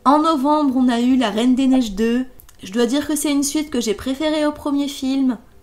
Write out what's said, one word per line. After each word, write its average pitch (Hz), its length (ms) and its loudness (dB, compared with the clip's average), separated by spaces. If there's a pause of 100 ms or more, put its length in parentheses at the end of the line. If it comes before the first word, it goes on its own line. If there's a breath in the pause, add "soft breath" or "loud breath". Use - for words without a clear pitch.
En 285 160 4
novembre, 302 560 2
on 254 120 2
a 233 120 0
eu 254 160 2
La 233 140 2
Reine 233 260 2
des 269 100 2
Neiges 247 300 2
deux. 233 280 0 (380)
Je 185 80 -14
dois 233 160 0
dire 294 220 -2
que 302 80 -2
c'est 294 160 -2
une 285 100 0
suite 302 260 -4
que 240 120 -4
j'ai 214 140 -2
préférée 302 520 -2
au 302 60 0
premier 285 340 -4
film, 269 520 -2 (240)